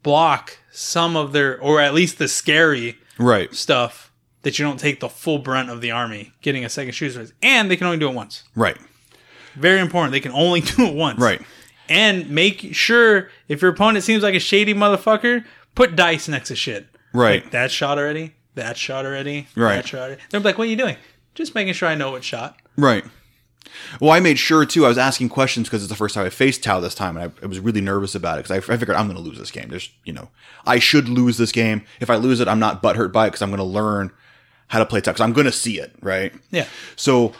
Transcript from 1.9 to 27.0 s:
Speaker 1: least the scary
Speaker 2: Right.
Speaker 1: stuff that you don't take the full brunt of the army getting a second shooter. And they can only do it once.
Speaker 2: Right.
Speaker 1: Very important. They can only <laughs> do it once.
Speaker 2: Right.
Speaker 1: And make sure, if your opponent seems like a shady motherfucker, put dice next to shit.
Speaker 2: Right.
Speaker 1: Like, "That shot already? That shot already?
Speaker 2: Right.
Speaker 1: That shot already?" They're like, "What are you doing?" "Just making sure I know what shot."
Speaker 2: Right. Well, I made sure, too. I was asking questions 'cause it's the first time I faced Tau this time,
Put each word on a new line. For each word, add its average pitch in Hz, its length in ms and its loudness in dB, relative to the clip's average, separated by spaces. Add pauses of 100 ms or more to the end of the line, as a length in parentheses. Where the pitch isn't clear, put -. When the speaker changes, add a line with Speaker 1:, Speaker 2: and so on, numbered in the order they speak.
Speaker 1:
least 175 240 2
the 143 100 -2
scary 147 680 0 (200)
Speaker 2:
Right. 117 360 2
Speaker 1:
stuff - 580 -2 (300)
that 139 160 -4
you 147 60 -2
don't 139 160 -4
take 143 200 -2
the 123 80 -8
full 151 300 -4
brunt 131 320 -4
of 117 100 -12
the 117 100 -6
army 113 420 -6 (100)
getting 135 220 -2
a 117 40 -8
second 131 240 -8
shooter. 123 340 -10 (160)
And 226 280 2
they 180 60 2
can 180 100 -4
only 170 120 -2
do 151 120 0
it 127 40 -6
once. 107 300 -12 (100)
Speaker 2:
Right. 110 220 0 (800)
Speaker 1:
Very 180 260 4
important. 165 320 0
They 139 80 -2
can 135 120 -6
only 170 280 2
<laughs> - 20 0
do - 240 2
it 160 80 -4
once. 143 260 -2
Speaker 2:
Right. 113 200 2 (480)
Speaker 1:
And 185 420 2
make 185 440 0
sure, 220 540 4 (200)
if 147 120 -4
your 185 100 4
opponent 208 340 2
seems 220 180 2
like 202 120 0
a 175 60 0
shady 208 320 2
motherfucker, 220 720 2 (300)
put 170 220 4
dice 170 320 2
next 143 200 -6
to 120 80 -10
shit. 104 300 -8 (260)
Speaker 2:
Right. 117 300 4
Speaker 1:
Like, - 100 -16
"That 123 180 -2
shot 143 280 -2
already? 151 360 -6 (200)
That - 240 -10
shot 135 260 -8
already? 139 500 -8
Speaker 2:
Right. 113 220 2
Speaker 1:
That 92 120 -6
shot 131 120 -10
already?" 131 200 -12 (100)
They're 202 100 -4
like, 196 160 0
"What 226 120 -2
are - 20 -2
you 220 60 -2
doing?" 220 200 -2 (380)
"Just 320 200 -8
making 190 200 -4
sure 175 140 -2
I 160 60 0
know 139 180 -4
what 127 120 -12
shot." 123 320 -10 (200)
Speaker 2:
Right. 127 280 4 (960)
Well, 151 100 6
I 165 100 8
made 165 180 4
sure, 156 260 4
too. 156 220 4
I - 20 6
was 120 100 4
asking 127 300 0
questions 123 400 -2
'cause 107 140 -4
it's 101 80 -10
the 104 60 -8
first 104 180 -4
time 101 100 -2
I 92 60 -4
faced 131 320 0
Tau 95 180 0
this 87 140 -6
time, 90 240 -6